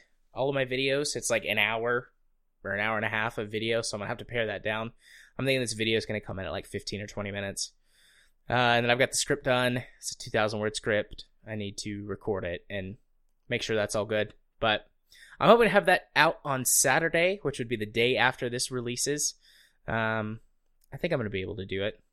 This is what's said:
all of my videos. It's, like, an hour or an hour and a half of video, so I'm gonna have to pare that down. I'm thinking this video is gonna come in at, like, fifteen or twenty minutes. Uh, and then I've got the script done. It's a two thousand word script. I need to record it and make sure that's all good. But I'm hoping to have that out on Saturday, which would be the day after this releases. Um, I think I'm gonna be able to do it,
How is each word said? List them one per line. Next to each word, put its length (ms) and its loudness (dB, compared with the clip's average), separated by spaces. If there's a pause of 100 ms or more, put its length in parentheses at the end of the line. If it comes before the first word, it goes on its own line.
(340)
all 140 0
of 80 0
my 80 2
videos. 500 0
It's, 160 -2
like, 140 2
an 140 0
hour 520 0 (540)
or 80 -4
an 80 0
hour 160 0
and 100 0
a 40 -2
half 280 -2
of 140 -6
video, 280 0
so 160 -4
I'm 40 -6
gonna 80 -6
have 100 -6
to 60 -12
pare 220 -2
that 180 -6
down. 280 -4 (460)
I'm 60 -2
thinking 160 2
this 140 -4
video 240 2
is 80 -4
gonna 140 -4
come 200 -8
in 60 -6
at, 60 -6
like, 140 -8
fifteen 340 -6
or 60 -8
twenty 240 -8
minutes. 400 -6 (800)
Uh, 60 -2
and 300 4
then 60 4
I've 80 4
got 140 2
the 40 -2
script 280 0
done. 400 2 (140)
It's 140 -10
a 60 -14
two 120 -12
thousand 280 2
word 160 -2
script. 520 -2 (200)
I 80 -10
need 240 -8
to 280 -8
record 380 -4
it 240 -6
and 280 -8 (520)
make 140 -2
sure 140 -2
that's 180 0
all 100 0
good. 300 -2 (240)
But 300 2 (500)
I'm 100 2
hoping 200 8
to 40 -2
have 140 4
that 280 2
out 300 4
on 220 -2
Saturday, 760 4
which 180 -4
would 100 -6
be 80 -2
the 100 -4
day 320 2
after 320 2
this 200 -4
releases. 640 -2 (520)
Um, 520 -2 (520)
I 60 -12
think 140 -2
I'm 60 2
gonna 120 -2
be 100 -2
able 160 -6
to 100 -8
do 160 -2
it, 200 -4 (100)